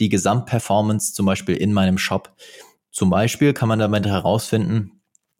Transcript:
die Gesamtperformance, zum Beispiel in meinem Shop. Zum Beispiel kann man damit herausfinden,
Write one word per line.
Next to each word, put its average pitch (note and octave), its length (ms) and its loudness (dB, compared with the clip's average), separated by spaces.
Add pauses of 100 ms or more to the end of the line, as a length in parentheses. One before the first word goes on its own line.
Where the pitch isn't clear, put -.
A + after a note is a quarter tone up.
die A2 80 2
Gesamtperformance, G#2 1040 0
zum G2+ 140 -2
Beispiel F#2+ 300 0
in G#2 180 0
meinem F#2+ 240 2
Shop. - 360 -6 (560)
Zum F#2+ 200 0
Beispiel A#2 420 2
kann B2 160 -2
man A2+ 120 0
damit G#2 260 0
herausfinden, G#2 960 -2 (380)